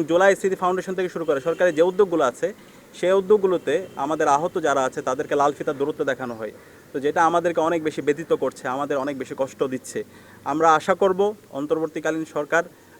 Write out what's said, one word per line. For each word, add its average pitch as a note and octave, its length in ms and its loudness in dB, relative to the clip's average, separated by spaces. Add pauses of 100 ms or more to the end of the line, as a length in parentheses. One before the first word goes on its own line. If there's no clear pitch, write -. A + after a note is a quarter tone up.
জুলাই F#3 300 6
স্মৃতি F#3+ 240 -2
ফাউন্ডেশন F#3 320 -2
থেকে F#3 200 -4
শুরু E3 100 -6
করে D3+ 160 0
সরকারি E3+ 380 2
যে D#3+ 40 4
উদ্যোগগুলো F3+ 420 2
আছে, C3 240 0 (500)
সেই F3+ 220 2
উদ্যোগগুলোতে F#3 540 2 (220)
আমাদের D#3 320 -2
আহত D3+ 260 2 (120)
যারা C#3 220 2
আছে D3 140 -6
তাদেরকে C3+ 380 -4
লাল C#3+ 120 4
ফিতার C#3+ 280 -6
দূরত্ব D3 240 -4
দেখানো C3 360 -6
হয়, G#2+ 120 -8 (400)
তো - 80 -10
যেটা D3+ 240 0
আমাদেরকে E3+ 360 2
অনেক E3 240 0
বেশি D#3 180 -4
ব্যথিত D3 300 -2 (100)
করছে, C3 260 -4
আমাদের C#3 360 -4
অনেক D3 140 -4
বেশি C3 200 -10
কষ্ট C3 220 -6 (120)
দিচ্ছে। - 260 -8 (460)
আমরা D#3+ 240 2 (100)
আশা F#3+ 160 0
করব F#3+ 260 2 (300)
অন্তর্বর্তীকালীন D#3 760 -4 (100)
সরকার D#3 280 0 (380)